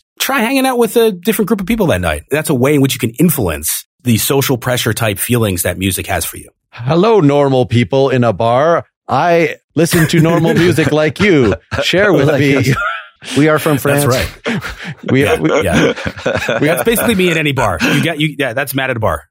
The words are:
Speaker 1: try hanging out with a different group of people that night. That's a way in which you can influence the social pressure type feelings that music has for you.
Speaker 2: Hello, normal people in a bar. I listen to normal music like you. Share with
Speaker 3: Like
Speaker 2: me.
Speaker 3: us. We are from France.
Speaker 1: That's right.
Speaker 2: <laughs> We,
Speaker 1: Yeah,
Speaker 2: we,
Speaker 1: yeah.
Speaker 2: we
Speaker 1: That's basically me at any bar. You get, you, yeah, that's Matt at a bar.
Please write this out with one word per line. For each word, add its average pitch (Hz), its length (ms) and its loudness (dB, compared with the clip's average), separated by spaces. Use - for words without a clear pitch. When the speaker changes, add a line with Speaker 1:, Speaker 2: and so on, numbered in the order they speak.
Speaker 1:
try 269 200 -2
hanging 262 260 0
out 254 120 -2
with 233 180 0
a 226 160 4
different 202 360 -2
group 208 120 0
of 190 80 -8
people 220 200 0
that 95 120 0
night. 78 300 -4
That's 151 200 -2
a 160 60 0
way 131 200 2
in 139 60 4
which 135 120 2
you - 60 -8
can 120 200 -2
influence 101 680 -2
the 113 140 2
social 139 400 0
pressure 123 360 -2
type 104 260 -2
feelings 107 440 -2
that 90 140 -4
music 92 300 -4
has 87 180 -2
for - 120 -12
you. 71 120 -20
Speaker 2:
Hello, 175 500 0
normal 139 440 4
people 135 460 2
in 123 120 2
a 117 100 2
bar. 123 520 0
I 170 460 2
listen 165 340 2
to 165 120 2
normal 165 320 2
music 160 380 2
like 156 280 0
you. 151 360 2
Share 196 300 2
with - 140 2
Speaker 3:
Like 147 120 2
Speaker 2:
me. 139 180 2
Speaker 3:
us. 127 100 0
We 151 120 4
are 151 100 2
from 151 180 0
France. 143 280 0
Speaker 1:
That's 127 100 2
right. 220 260 -4
Speaker 2:
<laughs> - 400 -10
We, 131 120 4
Speaker 1:
Yeah, - 160 0
Speaker 2:
we, 156 100 -2
Speaker 1:
yeah. - 300 0
Speaker 2:
we 143 80 0
Speaker 1:
That's 165 160 0
basically 202 320 0
me 185 160 2
at 160 60 0
any 151 160 0
bar. 104 280 -2
You 147 200 0
get, 160 180 -2
you, 151 180 -2
yeah, 131 160 -2
that's 131 200 -6
Matt 131 160 -2
at 123 80 -4
a - 20 -6
bar. 92 320 -2